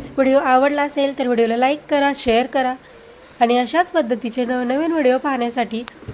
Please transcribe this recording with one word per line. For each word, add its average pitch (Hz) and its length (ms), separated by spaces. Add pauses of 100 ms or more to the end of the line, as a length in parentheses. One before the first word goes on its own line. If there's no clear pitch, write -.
व्हिडिओ 269 300
आवडला 285 440
असेल 277 360
तर 262 80
व्हिडिओला 226 300
लाईक 269 220 (100)
करा, 285 260
शेअर 240 300
करा 262 280 (680)
आणि 240 180
अशाच 320 340
पद्धतीचे 247 540
नवनवीन 254 460
व्हिडिओ 262 260
पाहण्यासाठी 240 680 (300)